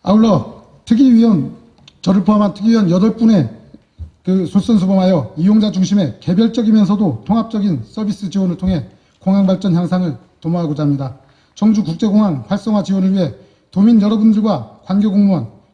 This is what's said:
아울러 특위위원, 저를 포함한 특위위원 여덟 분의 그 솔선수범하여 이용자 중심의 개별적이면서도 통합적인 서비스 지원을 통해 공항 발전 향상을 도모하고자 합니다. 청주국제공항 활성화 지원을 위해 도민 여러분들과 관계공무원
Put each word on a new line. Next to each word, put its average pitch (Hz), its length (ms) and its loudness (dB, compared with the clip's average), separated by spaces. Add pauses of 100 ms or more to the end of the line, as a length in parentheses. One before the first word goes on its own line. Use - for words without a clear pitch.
아울러 202 600 0 (200)
특위위원, 226 720 2 (460)
저를 190 220 0
포함한 208 320 0
특위위원 214 340 0
여덟 185 260 0
분의 208 360 2 (760)
그 185 220 -2
솔선수범하여 190 920 0
이용자 208 340 2
중심의 185 500 -2
개별적이면서도 208 1040 0
통합적인 208 600 -4
서비스 208 460 -8
지원을 190 260 -4
통해 185 300 -4 (320)
공항 196 260 0
발전 185 300 0
향상을 175 420 -2 (240)
도모하고자 160 420 -4
합니다. 139 340 -4 (360)
청주국제공항 208 960 0
활성화 208 340 -2
지원을 190 320 0
위해 175 220 -2 (340)
도민 214 320 4
여러분들과 208 840 0
관계공무원 196 640 0 (240)